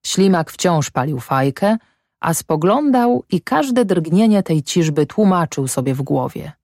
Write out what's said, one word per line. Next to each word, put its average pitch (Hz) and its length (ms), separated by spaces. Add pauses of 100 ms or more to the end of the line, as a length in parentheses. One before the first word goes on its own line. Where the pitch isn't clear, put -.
Ślimak 185 460
wciąż 165 400
palił 131 280
fajkę, 139 580 (420)
a 165 140
spoglądał 240 960
i 180 120
każde 269 440
drgnienie 185 580
tej 156 200
ciżby 156 420
tłumaczył 180 640
sobie 131 260
w 139 80
głowie. 139 500 (120)